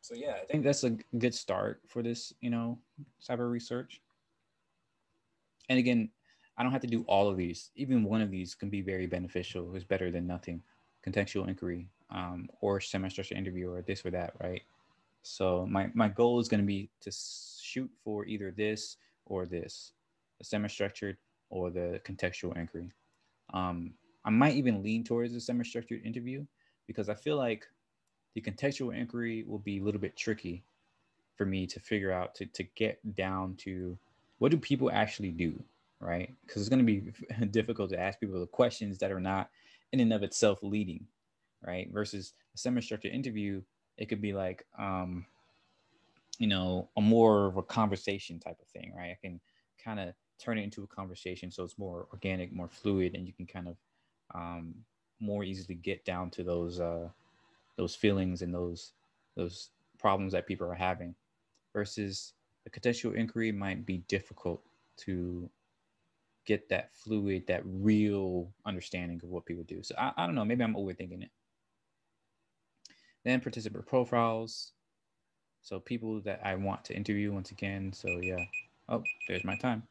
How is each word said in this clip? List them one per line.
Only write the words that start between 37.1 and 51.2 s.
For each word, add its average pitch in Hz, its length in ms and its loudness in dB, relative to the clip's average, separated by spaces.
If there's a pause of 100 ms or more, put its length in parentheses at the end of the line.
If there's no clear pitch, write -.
<laughs> 110 200 0
difficult 107 400 2
to 90 100 -2
ask 98 200 0
people 95 200 -2
the 87 60 -2
questions 104 520 2
that 98 140 0
are 95 80 -2
not 95 300 0 (420)
in 131 80 4
and 113 120 8
of 104 100 4
itself 101 400 4
leading, 101 440 -2 (600)
right? 90 260 -6
Versus 101 420 -4 (200)
a - 40 -12
semi-structured 120 540 -2
interview, 107 500 -2 (360)
it 107 100 -4
could 104 140 -2
be 104 100 0
like, 95 340 -4 (120)
um, 92 480 -2 (1120)
you 117 100 2
know, 92 480 2
a 110 40 2
more 107 460 10
of 92 100 2
a 92 60 0
conversation 98 800 0
type 85 200 -12
of - 80 -20
thing, - 280 -14
right? 87 160 -8
I 90 100 -14
can 87 180 -10 (380)
kinda 98 360 -6 (240)
turn 113 200 -2
it 104 60 -2
into 104 200 -8
a 98 40 -14
conversation 90 600 -8